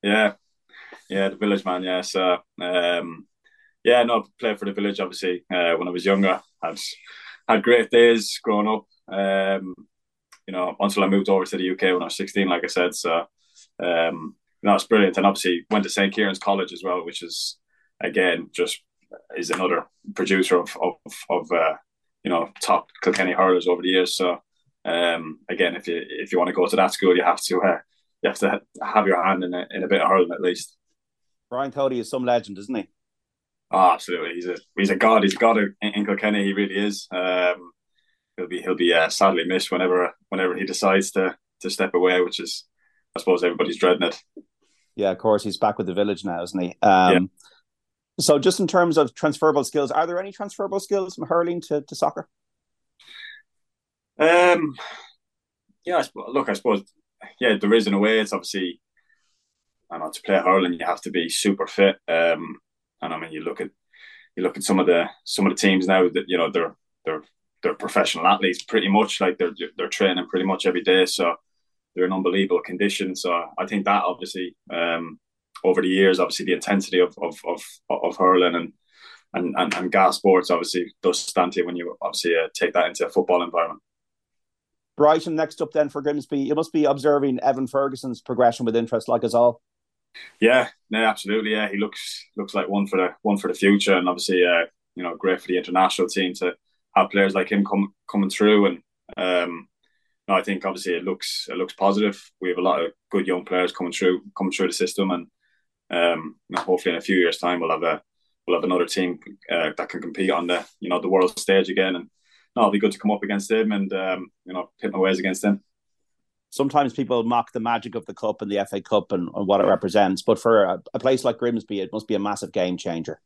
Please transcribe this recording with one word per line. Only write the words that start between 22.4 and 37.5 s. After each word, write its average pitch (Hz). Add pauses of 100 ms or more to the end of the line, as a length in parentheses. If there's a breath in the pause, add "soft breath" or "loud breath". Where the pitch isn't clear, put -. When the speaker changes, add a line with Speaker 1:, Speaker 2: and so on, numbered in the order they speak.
Speaker 1:
top - (140)
Kilkenny 90
hurlers 90
over 87
the 90
years. 92
So, 90 (460)
um, 85
again, 87
if -
you, 85
if -
you 90
wanna 90
go 92
to -
that 92
school, 90
you 87
have 85
to, 90
uh, 87 (440)
you -
have -
to -
ha-, -
have 104
your 90
hand 92
in 90
a, 90
in 95
a 90
bit 90
of 80
hurling 90
at 85
least. - (720)
Speaker 2:
Brian 127
Cody 135
is 110
some 127
legend, 113
isn't 104
he? 98 (840)
Speaker 1:
Oh, 92
absolutely. 85
He's 87
a, 90 (200)
he's 98
a 95
god. 110
He's 95
a -
god 113
in, 101
in 104
Kilkenny. 104
He 98
really 98
is. 101
Um, 90 (640)